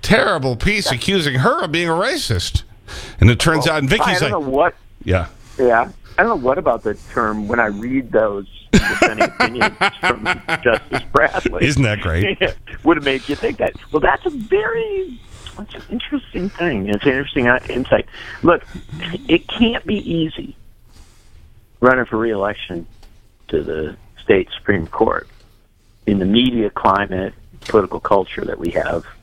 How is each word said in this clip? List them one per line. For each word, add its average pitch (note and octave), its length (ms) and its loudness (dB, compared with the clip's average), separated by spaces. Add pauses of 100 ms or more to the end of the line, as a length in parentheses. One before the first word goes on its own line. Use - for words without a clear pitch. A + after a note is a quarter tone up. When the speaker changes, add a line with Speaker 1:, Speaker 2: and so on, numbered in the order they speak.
Speaker 1:
terrible D#3+ 540 2
piece G3 340 0
Speaker 2:
Yeah. B2+ 80 -2
Speaker 1:
accusing D#3+ 420 0
her B3 240 2
of D#3 80 -4
being E3+ 160 0
a E3 40 2
racist. F#3 680 -2 (580)
And G2 100 8
it A#2 80 4
turns D#3+ 280 2
Speaker 2:
Well, D#3+ 100 2
Speaker 1:
out, - 40 2
and C3+ 100 0
Vicki's E3 320 2
Speaker 2:
I D3+ 60 0
don't A#2+ 120 0
Speaker 1:
like, - 40 -4
Speaker 2:
know C3+ 60 -4
what, C#3+ 240 4 (300)
Speaker 1:
yeah. F2+ 220 2 (320)
Speaker 2:
yeah, B2 320 4 (260)
I F3 60 4
don't G#3+ 180 2
know A#2+ 60 -2
what C3+ 120 2
about A#2+ 240 0
the G#2 120 -2 (180)
term G#2+ 360 -2
when A#2+ 120 0
I A2 60 4
read A#2 460 -4
those G2+ 340 0 (260)
dissenting A3 560 4
opinions - 480 -2 (240)
from F#3 240 0
Speaker 1:
<laughs> - 380 -4
Speaker 2:
Justice - 400 0 (100)
Bradley - 540 0
Speaker 1:
Isn't C#3 160 2
that G#2 180 0
great? F2+ 380 0 (260)
Speaker 2:
<laughs> - 200 -16
would D#3 180 4
make C3+ 260 -2
you C#3+ 80 -2
think - 220 -4
that. - 140 0 (200)
Well, - 80 0
that's - 260 0
a F4+ 40 -2
very F#4+ 920 -4 (420)
it's - 120 -16
an - 160 -14
interesting A3 600 -6
thing. C3 380 -4
It's G#2 160 -2
an C#3+ 60 4
interesting, C3 380 -2
uh, B2 100 4 (100)
insight. - 380 0 (360)
Look, E3 220 4 (640)
it E3 200 2
can't A#3 380 0
be G#3+ 100 -2
easy - 600 -6 (1200)
running B2+ 240 6
for A2+ 140 -4
re-election G2+ 680 -4 (600)
to D#2 140 -2
the D#2 340 -6 (260)
state F#2+ 340 2
Supreme F2+ 300 -2
Court - 420 -2 (800)
in G2+ 120 2
the F#2+ 60 0
media A2+ 460 2
climate, F#2+ 640 0 (280)
political F2+ 380 0
culture - 440 0
that - 140 -8
we E2+ 120 -4
have E2 340 -4 (180)